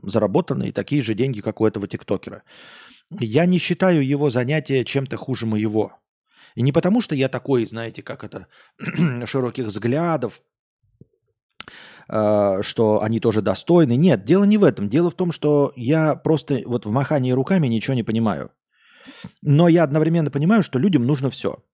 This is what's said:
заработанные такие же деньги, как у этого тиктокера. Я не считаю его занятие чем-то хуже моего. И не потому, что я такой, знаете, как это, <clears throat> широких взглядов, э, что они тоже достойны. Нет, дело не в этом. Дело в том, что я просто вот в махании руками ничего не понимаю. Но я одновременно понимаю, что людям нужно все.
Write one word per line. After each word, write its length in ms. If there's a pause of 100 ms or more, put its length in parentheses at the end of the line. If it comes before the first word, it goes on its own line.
заработанные 680
такие 300
же 120
деньги, 260
как 200
у 60
этого 200
тиктокера. 560 (680)
Я 360
не 120
считаю 480
его 240
занятие 540
чем-то 320
хуже 300
моего. 460 (640)
И 60
не 100
потому, 300
что 140
я 140
такой, 360
знаете, 360
как 220
это, 240 (320)
<clears throat> 460
широких 400
взглядов, 760 (1700)
э, 520
что 420
они 160
тоже 220
достойны. 540
Нет, 300
дело 200
не 120
в 60
этом. 240
Дело 240
в 40
том, 160
что 440
я 400
просто 500
вот 200
в 60
махании 400
руками 360
ничего 260
не 100
понимаю. 480 (920)
Но 260
я 160
одновременно 480
понимаю, 320
что 160
людям 260
нужно 240
все. 340 (100)